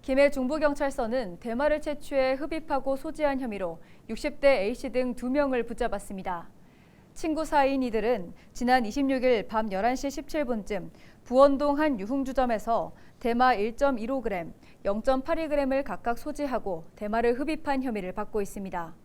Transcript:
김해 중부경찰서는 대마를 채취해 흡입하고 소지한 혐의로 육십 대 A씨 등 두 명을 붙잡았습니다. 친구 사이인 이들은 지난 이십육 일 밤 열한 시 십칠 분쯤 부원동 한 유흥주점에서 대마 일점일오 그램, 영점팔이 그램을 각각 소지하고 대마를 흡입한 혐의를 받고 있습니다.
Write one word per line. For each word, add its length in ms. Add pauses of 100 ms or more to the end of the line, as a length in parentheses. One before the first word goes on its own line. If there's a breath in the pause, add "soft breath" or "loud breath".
김해 280
중부경찰서는 1080
대마를 400
채취해 540
흡입하고 600
소지한 460
혐의로 400 (260 loud breath)
육십 320
대 220
A씨 280
등 260
두 140
명을 340
붙잡았습니다. 840 (720 loud breath)
친구 280
사이인 360
이들은 500 (220 loud breath)
지난 320
이십육 380
일 240
밤 240
열한 240
시 160
십칠 340
분쯤 460 (320 loud breath)
부원동 560
한 200
유흥주점에서 920 (280 loud breath)
대마 360
일점일오 680
그램, 320 (320 loud breath)
영점팔이 600
그램을 360
각각 360
소지하고 680 (100)
대마를 440
흡입한 420
혐의를 300
받고 320
있습니다. 500 (100)